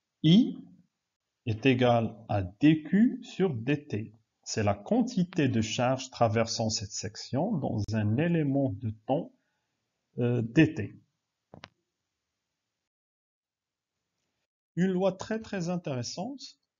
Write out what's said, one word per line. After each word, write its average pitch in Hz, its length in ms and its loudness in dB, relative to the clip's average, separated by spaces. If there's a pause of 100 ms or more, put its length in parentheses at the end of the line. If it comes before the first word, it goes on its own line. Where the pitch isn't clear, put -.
(240)
I 214 340 6 (880)
est 110 200 -4
égal 120 500 4 (140)
à 104 140 -2
D 151 400 2
Q 220 400 2
sur 180 300 -2
D 135 340 -2
T. 110 260 -6 (300)
C'est - 200 -4
la 101 100 2
quantité 175 760 0
de 113 120 2
charge 127 500 -2
traversant 113 580 0
cette 107 240 -6
section - 640 -6
dans 113 240 -4 (120)
un 107 240 0
élément 143 520 0
de 107 220 -6 (140)
temps, 175 280 -4 (840)
euh, 120 240 0
D 147 320 4
T. - 280 -10 (3750)
Une 185 160 2
loi 185 180 0
très, 214 300 -8
très 190 260 -6
intéressante 175 880 -8 (220)